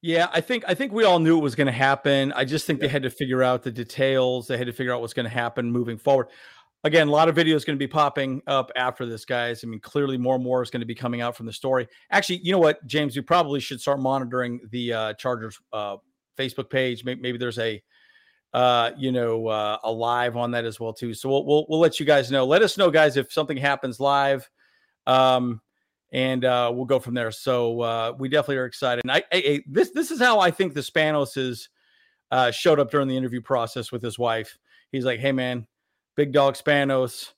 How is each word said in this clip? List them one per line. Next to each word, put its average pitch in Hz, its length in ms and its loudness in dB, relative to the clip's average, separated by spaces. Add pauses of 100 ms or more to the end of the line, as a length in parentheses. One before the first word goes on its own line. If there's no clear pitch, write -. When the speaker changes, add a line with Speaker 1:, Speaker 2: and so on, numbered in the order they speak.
Speaker 1:
Yeah, 165 320 2
I 165 80 2
think, 226 260 -4
I 185 80 0
think 262 160 -4
we 220 120 2
all 180 160 6
knew 165 180 6
it 156 40 2
was 135 140 -2
gonna 139 160 2
happen. 139 640 2
I 135 120 0
just 147 220 -4
think 147 120 0
they 147 80 -2
Speaker 2:
Yeah. 131 40 0
Speaker 1:
had 139 120 -2
to 131 60 -2
figure 127 320 -2
out 127 220 2
the 131 80 -6
details. 127 760 -2
They 127 100 -4
had 123 100 -4
to 117 60 -8
figure 127 200 -4
out 120 80 -4
what's 117 120 -8
gonna 117 160 -4
happen 120 420 -2
moving 117 260 -2
forward. 135 300 2 (560)
Again, 156 240 4
a 147 40 0
lot 156 180 4
of 156 60 0
videos 156 300 2
gonna 147 120 -2
be 135 100 -4
popping 139 580 -2
up 135 300 0
after 127 320 -4
this, 113 180 -10
guys. 120 380 -4
I 117 40 -10
mean, 110 120 -10
clearly 139 380 -2
more 127 180 0
and 127 80 -2
more 127 180 0
is 117 80 -6
gonna 120 160 -6
be 117 80 -8
coming 120 280 -6
out 120 140 -4
from 113 120 -14
the 110 60 -12
story. 131 340 -2 (240)
Actually, 180 320 0
you 170 80 0
know 190 80 4
what, 151 260 4
James? 139 300 -2
We 139 80 -6
probably 151 360 2
should 123 220 -10
start 139 180 -2
monitoring 127 600 -2 (100)
the, 120 240 -4
uh, 110 200 -4
Chargers, 113 440 -6 (160)
uh, 104 240 -6 (400)
Facebook 131 320 -6
page. 127 340 -2
May-, 127 120 -6
maybe 127 240 -6
there's 120 180 -6
a, 113 240 -4 (720)
uh, 120 440 4
you 131 140 -4
know, 117 360 -2
uh, 107 360 -2
a 113 80 -4
live 120 460 -2
on 120 140 -2
that 117 140 -4
as 113 140 -8
well, 113 140 -8
too. 117 220 -8
So 131 140 -8
we'll, 139 160 2
we'll, 151 240 4
we'll 156 100 0
let 160 200 4
you 151 60 -4
guys 139 240 4
know. 135 160 2
Let 156 160 4
us 214 160 0
know, 185 140 4
guys, 151 260 4
if 135 160 -2
something 151 240 -2
happens 131 420 -2
live, 139 480 0 (600)
um, 127 540 4 (500)
and, 131 340 -2
uh, 123 280 2
we'll 127 120 -6
go 127 140 2
from 120 160 -8
there. 117 160 -2
So, 120 500 -2
uh, 113 360 -2
we 135 120 -6
definitely 143 280 0
are 127 80 -4
excited. 123 380 -4
And 127 80 -4
I, 143 60 4 (160)
I, 180 40 2
I, 143 300 0
this, 160 220 2
this 320 220 -4
is 311 100 -8
how 240 180 4
I 180 120 4
think 180 220 -2
the 143 80 -4
Spanos 151 540 0
is, 127 320 -6 (640)
uh, 127 200 4
showed 151 280 4
up 135 120 0
during 143 180 2
the 131 80 -2
interview 123 240 -4
process 117 500 -4
with 123 120 -8
his 117 160 -8
wife. 113 380 -2 (340)
He's 131 120 -4
like, 123 160 -2
"Hey, 135 140 0
man, 123 340 -4 (480)
Big 147 160 0
Dog 139 240 4
Spanos 135 840 0